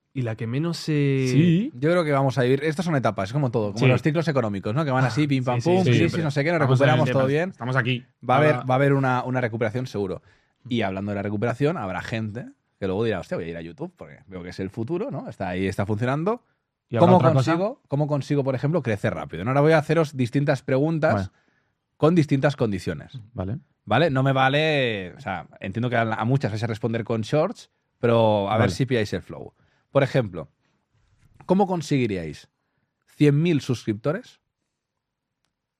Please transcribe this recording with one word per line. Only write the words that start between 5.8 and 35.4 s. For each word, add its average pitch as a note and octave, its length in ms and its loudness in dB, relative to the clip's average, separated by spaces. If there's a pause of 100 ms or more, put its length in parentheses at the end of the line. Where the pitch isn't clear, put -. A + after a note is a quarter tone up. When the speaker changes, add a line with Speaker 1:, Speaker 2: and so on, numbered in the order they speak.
Speaker 3:
crisis, A#2+ 140 4 (120)
Speaker 1:
siempre. E3+ 120 -2
Speaker 3:
no D3 80 -2
sé C#3+ 120 0
qué, D#3+ 80 0
nos F3 100 2
Speaker 2:
Estamos C3 200 4
en - 20 4
el C#3+ 60 6
Speaker 3:
recuperamos, D#3 200 4
Speaker 2:
tema. B2+ 100 2
Speaker 3:
todo C3 80 2
bien. D#3 220 0
Speaker 2:
Estamos B2+ 280 -6
aquí. B2+ 280 -2 (240)
Speaker 3:
Va B2 60 4
a - 20 4
haber, D3+ 180 4
Speaker 2:
Ahora B2+ 100 -6
Speaker 3:
va C3 100 2
a - 20 2
haber C#3 160 4
una, B2+ 300 0
una B2+ 180 -2
recuperación A#2 460 -2
seguro. G2 340 -6 (480)
Y A#2 120 -2
hablando G2 300 -4
de G2+ 40 -4
la G2 80 -4
recuperación, A#2+ 540 -2
habrá F#2 240 -6
gente A2 440 -8 (340)
que G2+ 80 -6
luego F#2+ 180 -2
dirá, G2+ 140 -2
"Hostia, - 180 -10
voy F2+ 80 -8
a E2 40 -10
ir E2+ 80 -10
a E2 40 -12
YouTube E2 340 -14
porque D2+ 320 -20
veo F#2 160 -14
que F2+ 60 -12
es F#2+ 100 -14
el G2 100 -6
futuro, E3+ 400 -6
¿no? A3+ 200 -10
Está - 200 -8
ahí, F#2 180 -2
está F#2+ 180 -2
funcionando". C3+ 580 -2 (460)
Speaker 2:
¿Y A#2 80 -2
habrá E3+ 100 8
Speaker 3:
¿Cómo F#3 100 8
Speaker 2:
otra C3 160 6
cosa? C3+ 200 2
Speaker 3:
consigo, G3+ 340 -2
cómo D3 200 -2
consigo, C#3+ 360 -2
por C3 120 -2
ejemplo, C#3+ 280 -2
crecer G#2+ 320 -2
rápido? D#2 300 -8
¿no? B2 60 -2
Ahora C#3+ 100 4
voy D3+ 100 6
a D#3+ 60 6
haceros D#3 380 0
distintas C#3 480 0
preguntas D3+ 500 0
Speaker 2:
Vale. G2 140 0 (680)
Speaker 3:
con D#3 160 4
distintas C#3+ 440 2
condiciones. F#2+ 600 -4 (140)
Speaker 2:
Vale. G2 240 -6 (280)
Speaker 3:
¿Vale? C3+ 240 2
No C3 140 0
me C3+ 80 2
vale, C3 840 0
o - 20 -20
sea, F#2 280 -8 (120)
entiendo A2+ 300 -4
que A#2+ 80 0
a, A#2 60 4
a A2 200 -4
muchas B2+ 280 0
vais G#2+ 120 -6
a A#2 40 -2
responder A2+ 360 -4
con A2+ 180 -4
shorts, D3+ 480 -2 (300)
pero A2 500 4
a G#2+ 40 -2
ver A2 140 2
Speaker 2:
Vale. F#2+ 40 0
Speaker 3:
si B2+ 140 -2
pilláis A#2 260 -2
el F#2 100 -6
flow. - 320 -16 (380)
Por C#3 120 2
ejemplo, G2 460 -4 (960)
¿cómo F#3 220 2
conseguiríais A#2 800 -2 (600)
cien D3 340 4
mil E3 180 2
suscriptores B2+ 800 -6 (1400)